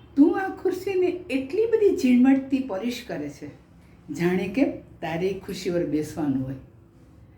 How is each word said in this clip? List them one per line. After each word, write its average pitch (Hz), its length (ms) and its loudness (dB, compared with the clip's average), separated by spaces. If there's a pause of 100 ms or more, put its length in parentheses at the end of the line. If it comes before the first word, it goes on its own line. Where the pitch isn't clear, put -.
(160)
તું 381 260 4
આ 381 80 -4
ખુરશીને 370 580 -2
એટલી 294 580 -2
બધી 440 320 4
ઝીણવટથી 262 640 4
પોલિશ 233 480 -6
કરે 147 220 -8
છે, 147 180 -14 (680)
જાણે 180 340 0
કે - 360 0 (180)
તારે 170 260 -2
એ 190 120 -4
ખુરશી - 300 -10
પર 175 160 0
બેસવાનું 147 600 -2
હોય." 131 100 -8 (840)